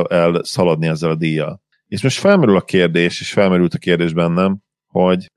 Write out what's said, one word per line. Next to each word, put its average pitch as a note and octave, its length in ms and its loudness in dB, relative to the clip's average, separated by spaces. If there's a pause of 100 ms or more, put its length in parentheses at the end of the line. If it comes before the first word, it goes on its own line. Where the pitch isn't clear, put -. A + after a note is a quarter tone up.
elszaladni E2+ 800 0
ezzel D#2+ 220 -4
a D#2+ 60 -2
díjjal. D#2 460 -4 (260)
És G2+ 160 -10
most C3 160 -2
felmerül F3 360 4
a F2 60 2
kérdés, F2 600 0
és - 100 -12
felmerült F2+ 420 2
a - 40 -4
kérdés E2+ 360 -2
bennem, F2+ 460 0 (280)
hogy F#2 380 0 (120)